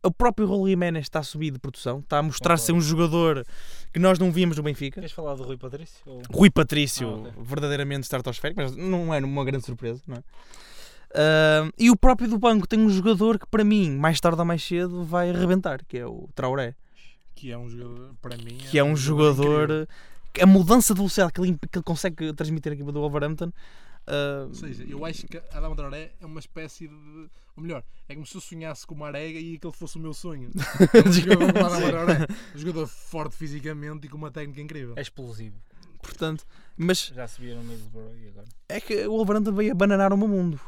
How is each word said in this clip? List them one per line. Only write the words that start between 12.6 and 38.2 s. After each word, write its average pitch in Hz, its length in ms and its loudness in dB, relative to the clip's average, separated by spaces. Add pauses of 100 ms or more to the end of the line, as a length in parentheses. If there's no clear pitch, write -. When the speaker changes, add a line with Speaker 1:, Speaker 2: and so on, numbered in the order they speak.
Speaker 1:
tem 220 140 2
um 220 100 8
jogador 202 480 4
que, - 80 -8
para 214 180 2
mim, 208 320 4
mais 156 240 2
tarde 165 180 2
ou 170 60 2
mais 170 180 0
cedo, 175 420 -4
vai 175 260 0
arrebentar, 175 540 0
que - 140 -12
é 120 80 -8
o 117 280 -12
Traoré. 127 400 -4 (600)
Speaker 3:
Que 131 160 -14
é 120 80 -10
um 120 100 -12
jogador, 120 520 -14
para 123 160 -10
mim, 117 220 -14 (120)
Speaker 1:
Que 147 80 2
é 139 60 6
um 151 120 2
jogador 147 680 4
Speaker 3:
incrível. 156 240 -2 (440)
Speaker 1:
que 175 100 2
a 180 40 10
mudança 196 480 8
de 180 40 0
velocidade 190 340 2
que 180 80 -4
ele 180 80 0
imp-, 170 220 -2
que 185 80 -6
ele 160 60 -8
consegue 160 500 -4
transmitir 156 380 -4
aqui 143 100 -8
do 143 180 -8
Wolverhampton, 151 520 -4 (540)
ah, 143 420 -4
Speaker 3:
Ou - 60 -14
seja, 131 320 -12
eu 139 180 -10
acho 160 220 -10
que 165 140 -14 (100)
Adama 156 240 -4
Traoré 147 460 -10
é 175 60 -16
uma 156 120 -12
espécie 160 500 -14
de, 147 60 -20 (640)
ou 160 60 -16
melhor, 165 200 -8 (260)
é 143 60 -14
como 147 120 -14
se - 100 -20
eu 175 40 -12
sonhasse 160 460 -14
com 160 80 -14
uma 147 120 -10
arega 156 340 -10
e 165 160 -10
aquele 160 160 -12
fosse - 240 -10
o 160 40 -8
meu 160 120 -8
sonho. 143 400 -10
Speaker 1:
<laughs> - 420 2
Speaker 3:
É 208 140 10
um 180 40 6
jogador 185 400 4
como 190 140 4
Adama 175 140 -2
Speaker 1:
Sim. 180 100 0
Speaker 3:
Traoré. 165 360 2 (280)
Um 147 40 -14
jogador 156 280 -6
forte - 500 -10
fisicamente 151 680 -8
e 139 40 -16
com 147 80 -14
uma 151 120 -12
técnica 143 300 -12
incrível. 147 360 -12
Speaker 2:
É - 40 -8
explosivo. 113 560 -12 (460)
Speaker 1:
Portanto, 160 420 -8 (320)
mas 175 380 0
Speaker 2:
Já 123 120 -10
se - 140 -10
via 120 140 -10
no 120 80 -10
Middlesbrough 113 600 -10